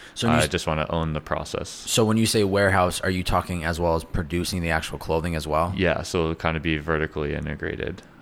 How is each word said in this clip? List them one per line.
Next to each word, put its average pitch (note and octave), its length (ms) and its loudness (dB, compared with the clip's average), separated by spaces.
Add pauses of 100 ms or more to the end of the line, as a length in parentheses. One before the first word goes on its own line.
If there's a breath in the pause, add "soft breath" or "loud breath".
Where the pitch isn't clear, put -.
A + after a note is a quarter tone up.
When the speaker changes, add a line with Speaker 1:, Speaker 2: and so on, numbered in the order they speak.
(140 loud breath)
Speaker 1:
So - 140 -2
when D#2 80 4
you D2+ 40 6
Speaker 2:
Uh, D#2 40 6
I - 20 6
Speaker 1:
s- D2+ 40 -2
Speaker 2:
just E2+ 180 0
wanna D#2 220 2
own D#2+ 220 0
the D2+ 100 -2
process. - 480 -4
Speaker 1:
So - 360 0
when A2 120 4
you A2+ 80 4
say A2 200 2
warehouse, F#2+ 560 4
are F#2+ 80 0
you F#2 140 0
talking F2+ 420 0
as E2 160 -2
well E2+ 140 4
as D#2+ 100 -2
producing F2 560 -2
the E2 80 0
actual D#2+ 280 -2
clothing E2 380 0
as D2+ 100 -4
well? D#2+ 300 0
Speaker 2:
Yeah, E2+ 280 2
so - 200 -2
it'll D#2+ 120 0
kinda D#2+ 260 0
be D#2+ 160 0
vertically D#2 580 -2
integrated. D2 680 -6 (200)